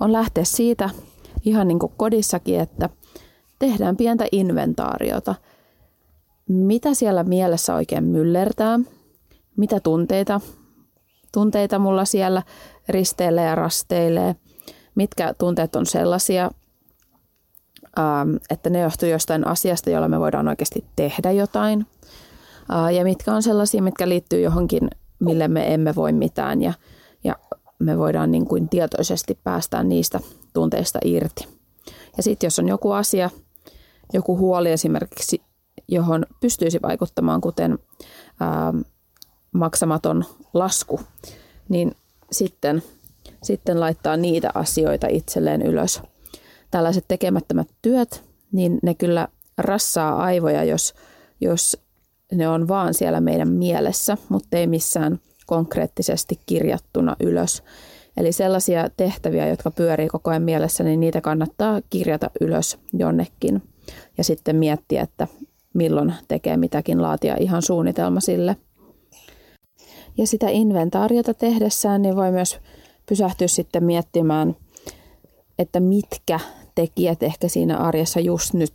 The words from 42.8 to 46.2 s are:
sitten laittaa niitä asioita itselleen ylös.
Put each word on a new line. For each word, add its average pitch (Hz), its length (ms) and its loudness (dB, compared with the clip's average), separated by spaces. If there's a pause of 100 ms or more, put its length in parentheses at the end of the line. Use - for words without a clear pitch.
sitten 180 380 -2
laittaa 160 360 -2
niitä 170 380 0
asioita 156 560 0
itselleen 156 520 -2
ylös. 165 400 -2 (680)